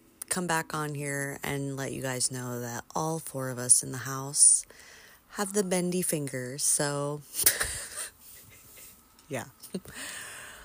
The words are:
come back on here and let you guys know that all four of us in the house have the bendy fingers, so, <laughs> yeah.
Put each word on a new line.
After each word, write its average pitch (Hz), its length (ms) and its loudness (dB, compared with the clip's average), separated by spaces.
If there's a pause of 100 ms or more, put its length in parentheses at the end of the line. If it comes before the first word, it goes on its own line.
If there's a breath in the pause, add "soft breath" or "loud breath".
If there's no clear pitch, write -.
(300)
come 180 160 0
back 160 280 2
on 151 220 -2
here 143 480 -2
and 139 320 -2
let 135 160 -4
you 131 100 -4
guys 127 300 0
know 123 280 -4
that 120 240 -6 (120)
all 160 240 2
four 131 300 -4
of 123 80 -4
us 123 240 6
in 135 100 -4
the 131 80 -4
house 135 640 6 (640 loud breath)
have 196 240 -2
the 202 100 4
bendy 180 400 2
fingers, 135 600 -2
so, 143 580 2 (1040 loud breath)
<laughs> - 1040 -20
yeah. 135 180 -4 (1200 loud breath)